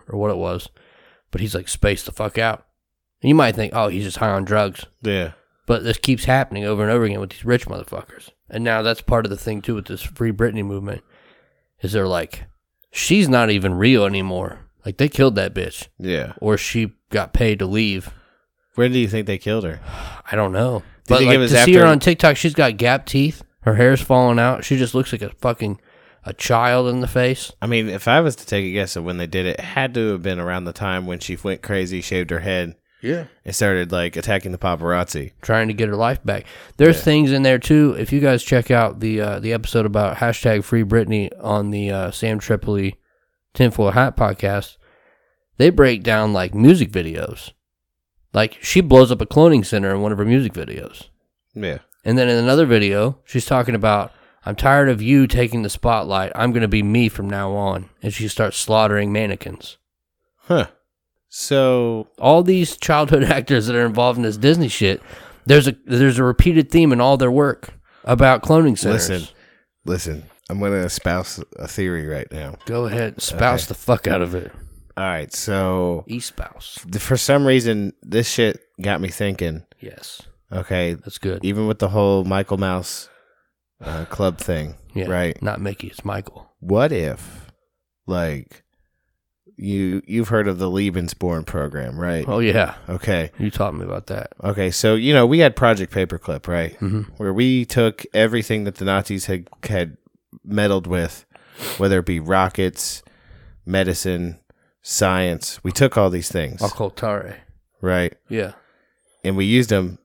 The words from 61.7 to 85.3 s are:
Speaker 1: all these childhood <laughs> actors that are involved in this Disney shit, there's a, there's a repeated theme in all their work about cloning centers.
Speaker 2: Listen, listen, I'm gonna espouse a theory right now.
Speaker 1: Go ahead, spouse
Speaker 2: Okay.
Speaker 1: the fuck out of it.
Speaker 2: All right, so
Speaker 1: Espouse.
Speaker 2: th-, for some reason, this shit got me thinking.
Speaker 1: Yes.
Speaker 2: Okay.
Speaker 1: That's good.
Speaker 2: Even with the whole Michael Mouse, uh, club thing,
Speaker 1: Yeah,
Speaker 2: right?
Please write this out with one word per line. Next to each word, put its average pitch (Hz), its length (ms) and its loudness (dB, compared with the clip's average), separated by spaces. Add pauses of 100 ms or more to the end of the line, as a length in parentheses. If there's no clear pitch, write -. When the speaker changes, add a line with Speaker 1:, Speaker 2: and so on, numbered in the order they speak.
Speaker 1:
all 156 240 6
these 180 340 2
childhood 147 480 2
<laughs> 139 140 2
actors 123 280 0
that 120 100 -2
are 120 100 2
involved 120 320 2
in 123 40 -2
this 107 140 -2
Disney 143 320 4
shit, 98 340 0 (440)
there's 139 220 8
a, 135 80 -2 (100)
there's 127 320 4
a 131 60 2
repeated 156 460 4
theme 165 220 6
in 120 80 2
all 135 160 4
their 127 140 2
work 139 440 0 (300)
about 127 380 4
cloning 156 360 4
centers. 107 300 0
Speaker 2:
Listen, 87 200 -4 (560)
listen, 82 400 -6 (260)
I'm 98 100 -6
gonna 101 240 0
espouse 90 580 -4 (140)
a 73 120 -12
theory 90 380 -4
right 76 240 -8
now. 73 260 -12 (100)
Speaker 1:
Go 120 200 -4
ahead, 110 360 -6
spouse 120 420 -2
Speaker 2:
Okay. - 40 -12
Speaker 1:
the 95 60 -10
fuck - 320 -2
out 92 160 0
of 87 120 -4
it. - 180 -10 (440)
Speaker 2:
All 95 80 -6
right, 82 280 -6
so 92 760 -2
Speaker 1:
Espouse. - 720 -14 (120)
Speaker 2:
th-, 98 120 -6
for 131 140 0
some 143 300 2
reason, 113 560 2
this 113 260 -2
shit 113 320 0 (200)
got 95 200 -4
me 95 80 -4
thinking. 90 560 -6 (160)
Speaker 1:
Yes. - 400 -20 (320)
Speaker 2:
Okay. 90 400 -4
Speaker 1:
That's - 240 -12
good. 95 260 -6
Speaker 2:
Even 101 240 -2
with 107 120 -2
the 101 100 0
whole 98 360 2
Michael 95 340 -2
Mouse, 92 500 -6 (720)
uh, 80 220 -10
club 92 320 -4
thing, 78 380 -6 (180)
Speaker 1:
Yeah, 95 140 -6
Speaker 2:
right? 90 360 -4